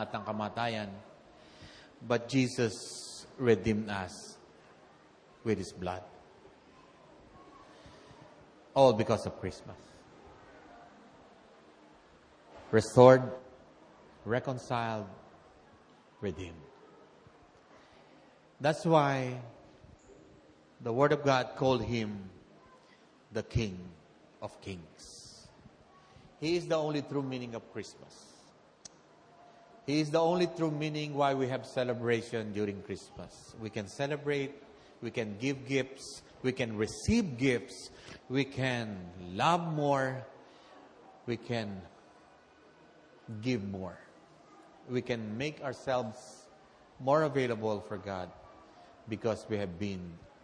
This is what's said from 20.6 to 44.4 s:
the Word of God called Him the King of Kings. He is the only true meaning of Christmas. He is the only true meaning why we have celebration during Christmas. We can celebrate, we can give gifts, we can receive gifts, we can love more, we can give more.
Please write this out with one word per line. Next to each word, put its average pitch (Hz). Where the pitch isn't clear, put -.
the 120
Word 139
of 143
God 131
called 127
Him 104
the 107
King 104
of -
Kings. -
He 160
is 165
the 160
only 151
true 143
meaning 123
of 110
Christmas. -
He 147
is 151
the 165
only 175
true 165
meaning 151
why 139
we 135
have 123
celebration 117
during 101
Christmas. -
We 110
can 104
celebrate, 139
we 117
can 107
give 131
gifts, -
we 127
can 117
receive 160
gifts, 123
we 135
can 123
love 165
more, 135
we 120
can 107
give 117
more. 95